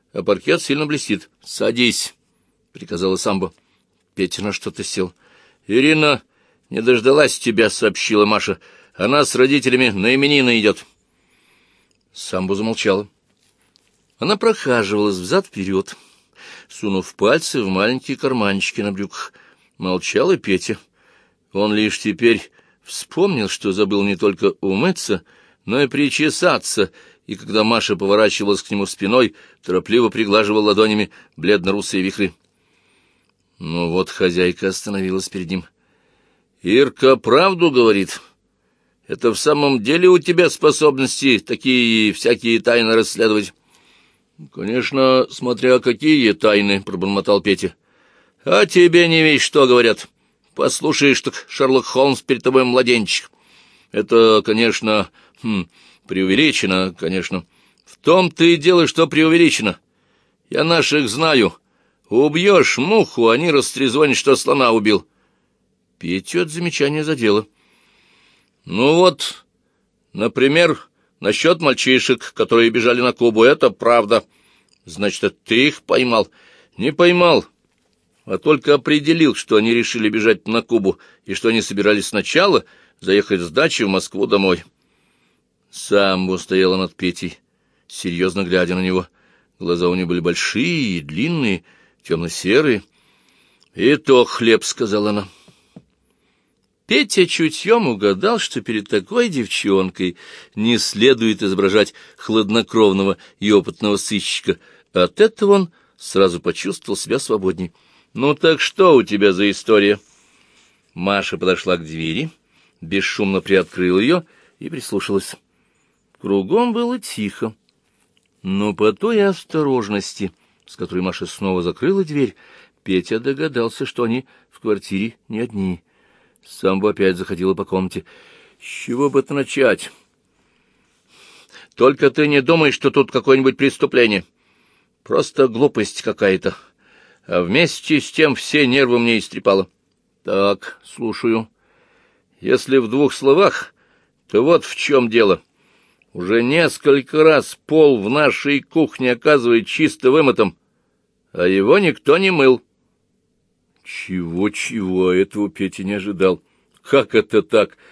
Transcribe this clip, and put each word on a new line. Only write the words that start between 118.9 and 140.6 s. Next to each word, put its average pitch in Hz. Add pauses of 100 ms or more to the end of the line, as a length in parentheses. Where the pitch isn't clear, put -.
той 214
осторожности, 123 (320)
с -
которой 90
Маша 92
снова 92
закрыла 151
дверь, 147 (480)
Петя 95
догадался, 135
что -
они 120 (240)
в -
квартире 104 (140)
не 110
одни. 98 (640)
Самбо 95
опять 95
заходила 92
по 95
комнате. 95 (540)
«С -
чего 131
бы 135
это 135
начать?» 131 (1800)
«Только 135
ты 151
не 143
думай, 151
что -
тут 139
какое-нибудь 131
преступление. 123 (800)
Просто -
глупость 117
какая-то. 98 (680)
А 90
вместе 143
с -
тем 147
все 147
нервы 123
мне 117
истрепало». 98 (540)
«Так, 98